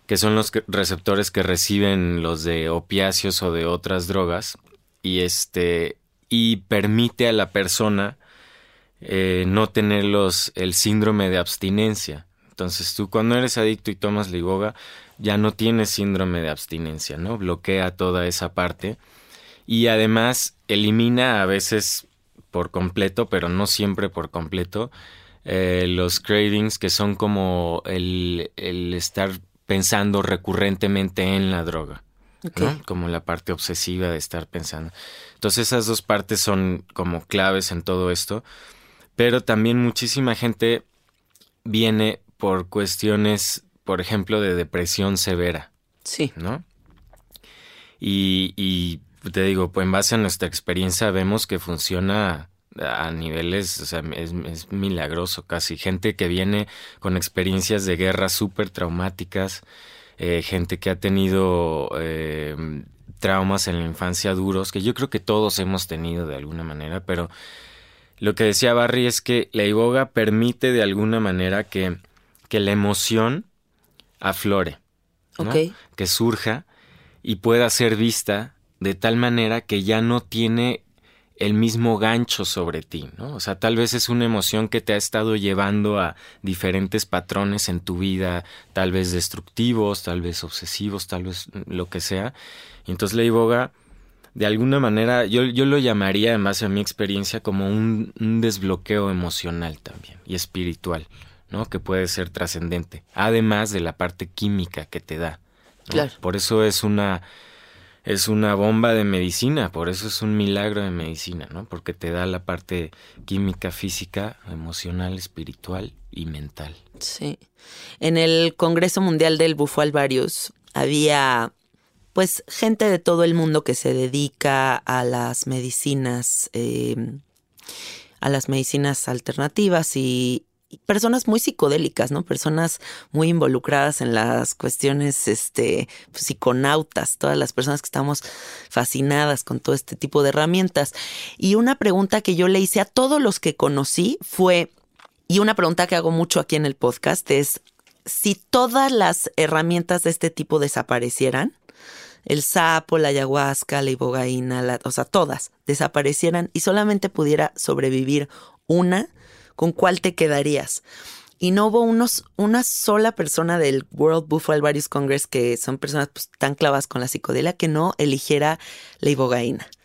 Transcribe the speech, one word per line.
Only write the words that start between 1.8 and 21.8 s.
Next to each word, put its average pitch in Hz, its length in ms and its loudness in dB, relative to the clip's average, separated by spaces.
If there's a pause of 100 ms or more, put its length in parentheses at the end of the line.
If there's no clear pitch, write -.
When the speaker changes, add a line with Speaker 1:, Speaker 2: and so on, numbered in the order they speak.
Speaker 1:
los 82 220 -2
de 82 260 -2
opiáceos 95 720 0
o 90 100 0
de 82 140 -2
otras 87 420 -2
drogas, 92 520 -4 (420)
y 92 200 0
este, 87 760 -2 (320)
y 113 280 2
permite 110 720 2
a 117 60 4
la 101 180 0
persona, 101 640 0 (840)
eh, 92 460 0
no 104 220 4
tener 104 340 2
los, 101 520 0
el 92 200 -2
síndrome 107 540 2
de 92 100 2
abstinencia. 98 880 -2 (220)
Entonces, 90 440 -6
tú 101 160 -6
cuando 113 260 2
eres 123 220 0
adicto 110 320 0
y 98 60 -4
tomas 104 340 -2
la 90 80 -4
iboga, 95 380 -2 (420)
ya 104 200 0
no 107 160 2
tienes 110 360 0
síndrome 95 520 -2
de 78 80 -4
abstinencia, 78 680 -8
¿no? 101 220 -6
Bloquea 92 580 -2
toda 90 300 0
esa 90 260 -4
parte. 90 440 -4 (680)
Y 113 220 2
además 113 680 2 (120)
elimina 113 760 2
a 92 60 4
veces 98 600 0 (440)